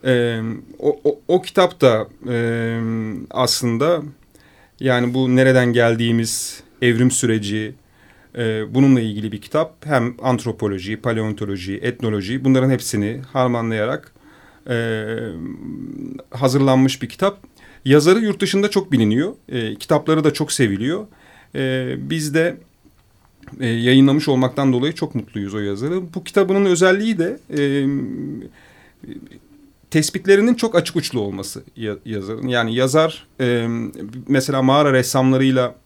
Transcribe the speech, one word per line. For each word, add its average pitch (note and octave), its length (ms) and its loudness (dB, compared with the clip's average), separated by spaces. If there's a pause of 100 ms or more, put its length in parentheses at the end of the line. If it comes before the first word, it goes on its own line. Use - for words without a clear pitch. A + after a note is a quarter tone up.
Ee, A#2+ 360 0 (380)
o, - 260 -2
o, D3 240 0
o F3+ 140 2
kitap - 380 0
da, A2+ 280 4 (200)
e, B2 80 -2 (920)
aslında B2+ 720 0 (800)
yani B2 340 0
bu B2+ 220 2
nereden C3 360 4
geldiğimiz, A#2 920 0 (200)
evrim B2 280 4
süreci, G#2+ 640 -2 (640)
e, A2 360 -4
bununla C3 260 6
ilgili G#2+ 320 -6
bir G#2 80 -10
kitap. - 460 -6
Hem B2 360 0
antropoloji, A2 720 -4
paleontoloji, G#2+ 880 -6
etnoloji A#2 600 -4
bunların C3 260 4
hepsini A#2 500 -2 (120)
harmanlayarak, A#2+ 800 -2 (560)
e, B2 60 -2 (1600)
hazırlanmış C3 720 2
bir B2+ 60 -8
kitap. G3 300 -4 (460)
Yazarı D3+ 360 6
yurt G#3 200 -2
dışında G3+ 300 0
çok G3 220 -2
biliniyor. A#2+ 400 2 (160)
E, A2+ 260 -6
kitapları D#3 500 0
da D3+ 80 4
çok D3+ 200 -4
seviliyor. C3 540 -2 (480)
E, C3 400 -4 (160)
biz D3+ 240 -4
de, E3 220 0 (1040)
e, C3 60 -2
yayınlamış C3+ 640 4
olmaktan C3 440 2
dolayı C3 200 0
çok D#3+ 220 -6
mutluyuz G2+ 400 -8
o G#2+ 40 -6
yazarı. D3 560 -6
Bu F3+ 100 -10
kitabının G3 400 2
özelliği F#3 540 2
de, F#3+ 200 -2 (200)
e, - 20 0 (2250)
tespitlerinin G3 640 2
çok A3+ 200 -4
açık F3 220 0
uçlu B2+ 240 -4
olması G2 420 -8 (140)
ya-, G#2+ 280 -6
yazarın. A2 440 -8
Yani A#2 260 0
yazar, C#3+ 520 0 (140)
e, A#2+ 260 0 (640)
mesela C3+ 340 2
mağara C#3 300 4
ressamlarıyla C3 840 2 (120)